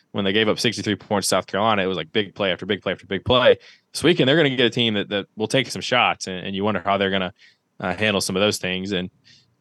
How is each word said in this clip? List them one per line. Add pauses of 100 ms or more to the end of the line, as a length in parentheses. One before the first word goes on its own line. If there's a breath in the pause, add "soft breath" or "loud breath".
(120)
when
they
gave
up
sixty-three
points
to
South
Carolina,
it
was
like
big
play
after
big
play
after
big
play. (360 loud breath)
This
weekend,
they're
gonna
get
a
team
that,
that (100)
will
take
some
shots,
and,
and
you
wonder
how
they're
gonna, (460 soft breath)
uh,
handle
some
of
those
things.
And, (520 soft breath)